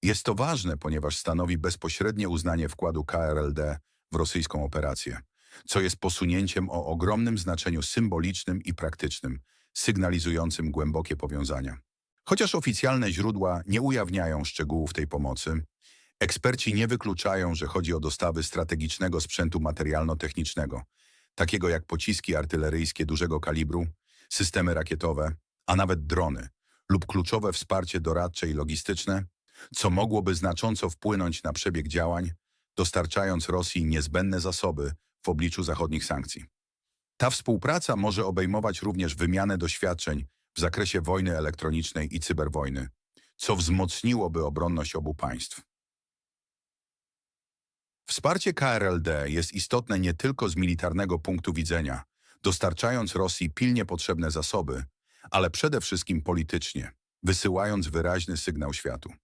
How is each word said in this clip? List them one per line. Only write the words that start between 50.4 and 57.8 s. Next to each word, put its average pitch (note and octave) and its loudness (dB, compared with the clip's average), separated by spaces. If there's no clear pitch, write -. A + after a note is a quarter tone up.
z D#2+ -2
militarnego F2+ 2
punktu E2+ -2
widzenia, D#2+ -2
dostarczając G2 0
Rosji F#2 0
pilnie B2 2
potrzebne E2+ -2
zasoby, D2+ -2
ale F#2 4
przede D3 2
wszystkim F2+ -2
politycznie, E2 -2
wysyłając F#2+ 2